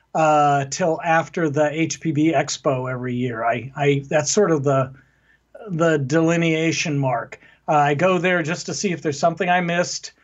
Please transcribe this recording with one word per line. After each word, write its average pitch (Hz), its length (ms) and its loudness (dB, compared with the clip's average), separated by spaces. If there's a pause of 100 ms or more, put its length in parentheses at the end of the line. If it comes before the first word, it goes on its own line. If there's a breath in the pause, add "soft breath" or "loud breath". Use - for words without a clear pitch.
(140 soft breath)
uh, 147 520 4
till 160 360 -2
after 165 480 0
the 147 220 2
H 156 280 -4
P 160 120 -2
B 151 200 2
Expo 135 580 -2
every 127 240 -6
year. 123 300 -4
I, 120 320 -2
I, 143 320 2
that's 151 240 0
sort 202 200 2
of 147 100 0
the, 135 320 0 (720 soft breath)
the 165 300 2
delineation 160 1000 0
mark. 123 420 -2 (280 soft breath)
Uh, 175 40 0
I 147 220 4
go 180 240 2
there 175 240 0
just 170 240 -6
to 165 80 -6
see 185 180 -2
if 160 100 -8
there's 147 160 -2
something 170 300 0
I 180 120 2
missed 175 520 -4 (100)